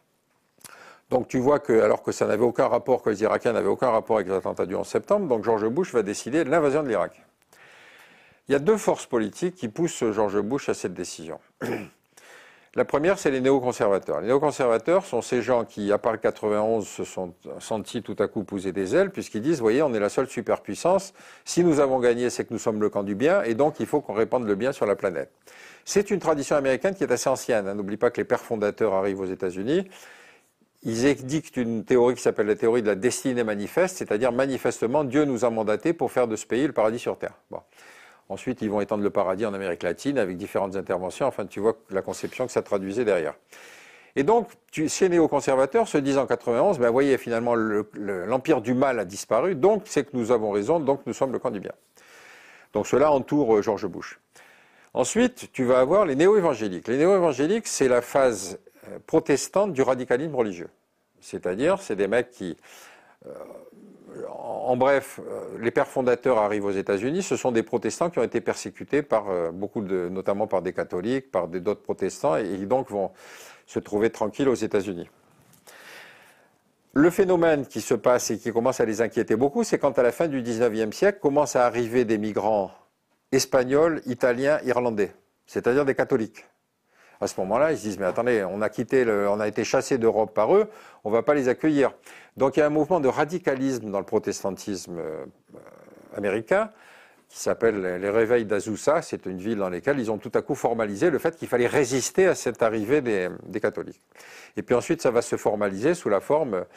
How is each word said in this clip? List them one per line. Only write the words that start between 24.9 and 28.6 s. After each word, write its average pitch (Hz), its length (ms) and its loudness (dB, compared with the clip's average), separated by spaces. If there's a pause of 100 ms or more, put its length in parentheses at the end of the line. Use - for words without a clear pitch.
planète. » 87 380 -4 (540)
C'est 202 240 0
une 196 80 0
tradition 156 380 0
américaine 135 380 0
qui 165 100 -6
est 123 80 0
assez 123 180 0
ancienne, 117 360 0
hein. 98 80 -4
N'oublie 104 220 -6
pas 120 140 2
que 107 100 -4
les 101 60 -2
pères 123 140 0
fondateurs 104 520 -2